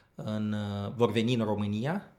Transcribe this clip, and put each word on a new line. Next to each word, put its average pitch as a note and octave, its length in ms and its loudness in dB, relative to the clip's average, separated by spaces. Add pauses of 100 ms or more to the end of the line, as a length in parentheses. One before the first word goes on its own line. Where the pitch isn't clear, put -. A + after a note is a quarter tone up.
(160)
în, G#2+ 380 -2
uh, G2+ 420 -2
vor A2+ 160 4
veni A2+ 220 2
în A2+ 100 2
România G#2+ 760 -2